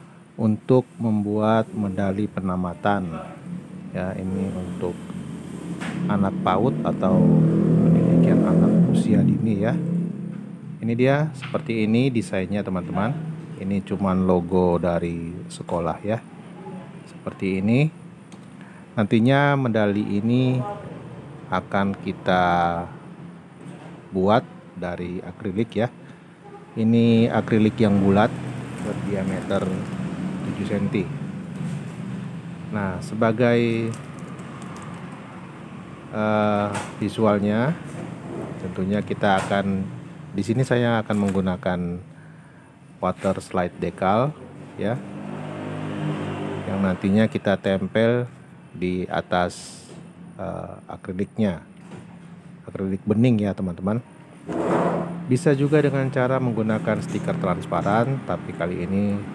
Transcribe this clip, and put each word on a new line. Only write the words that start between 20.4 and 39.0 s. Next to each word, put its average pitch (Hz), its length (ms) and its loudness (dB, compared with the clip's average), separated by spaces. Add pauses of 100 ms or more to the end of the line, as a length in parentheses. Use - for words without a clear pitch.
akan 98 560 0
kita 92 400 2 (1700)
buat 98 320 4 (320)
dari 87 480 -6
akrilik 101 480 -4
ya. 110 160 0 (880)
Ini 117 560 6
akrilik 107 480 4
yang 101 200 6
bulat 98 280 6 (560)
berdiameter 95 800 -2 (800)
tujuh 98 240 -4
senti. 101 360 0 (1700)
Nah, 98 280 -2
sebagai, 113 880 2 (2250)
eh, 107 560 2 (320)
visualnya, 107 720 2 (920)
tentunya 95 360 -2